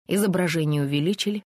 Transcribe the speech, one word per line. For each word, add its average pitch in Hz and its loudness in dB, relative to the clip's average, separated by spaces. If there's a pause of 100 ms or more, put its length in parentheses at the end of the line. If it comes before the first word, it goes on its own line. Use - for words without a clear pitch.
Изображение 170 0
увеличили, 175 -2